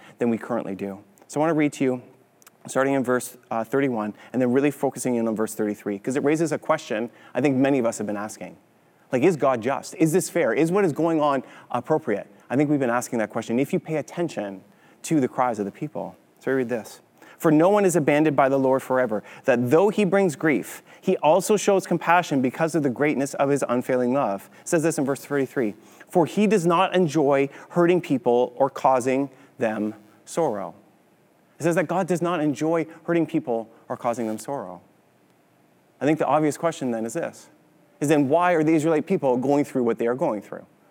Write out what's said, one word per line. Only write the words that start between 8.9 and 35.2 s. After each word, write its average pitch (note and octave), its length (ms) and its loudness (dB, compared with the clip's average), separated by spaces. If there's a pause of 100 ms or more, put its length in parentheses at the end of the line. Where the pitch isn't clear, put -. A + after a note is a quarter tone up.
Like, B2+ 120 0
is F3+ 120 4
God C3 240 2
just? B2+ 360 -6
Is D#3+ 180 2
this F#3 160 0
fair? C3+ 240 0
Is D#3+ 180 2
what G3+ 140 2
is D3+ 80 0
going D#3+ 260 0
on C#3+ 240 0 (280)
appropriate? B2 560 -2 (220)
I A#2 60 -2
think C#3+ 140 2
we've D3 100 2
been C3 100 0
asking A#2+ 300 0
that G#2 100 -2
question A#2 300 -4
if C#3 140 -2
you F3+ 80 0
pay D#3+ 160 -6
attention G#2 640 -8 (420)
to D#3 160 2
the B2 80 2
cries B2 300 -2
of G#2 80 -2
the G2+ 60 -6
people. F#2 440 -10 (240)
So - 120 -4
we C3+ 60 0
read B2 120 -2
this. A2+ 320 -8 (380)
"For E3+ 120 4
no D#3+ 180 6
one G#3 160 4
is E3+ 100 4
abandoned D3+ 400 2
by C#3 140 4
the C3+ 100 2
Lord C3 240 2
forever, B2+ 400 -2 (220)
that B2 260 2
though F3+ 180 6
he G#3 160 0
brings F#3+ 300 2
grief, - 480 -2 (180)
he F#3 160 0
also F3+ 400 2
shows F#3+ 300 2
compassion E3+ 520 2
because D3+ 360 -2
of D#3 80 0
the C#3 80 2
greatness C#3 420 -2
of C#3 160 0
his C#3 180 0
unfailing B2+ 460 0
love." A2 340 -2 (140)
It - 60 -16
says D#3+ 160 0
this D#3 160 0
in C#3 60 0
verse C3+ 200 -4
thirty-three, C3 480 -2 (340)
"For E3 200 2
he G#3 180 0
does F#3 220 2
not F3 260 2
enjoy C#3+ 560 2 (200)
hurting F3 320 2
people B2 540 0
or C3+ 140 2
causing C3 640 0 (260)
them G#2+ 380 -4 (280)
sorrow." G#2 520 -4 (840)
It C3 40 -10
says E3 100 2
that E3 140 0
God F3+ 180 -2
does E3+ 160 -2
not F3 180 -2
enjoy D3+ 460 0 (200)
hurting E3+ 200 2
people B2 440 -4 (200)
or B2 80 -8
causing A#2 300 -4
them G#2+ 100 -6
sorrow. G2+ 440 -10 (1160)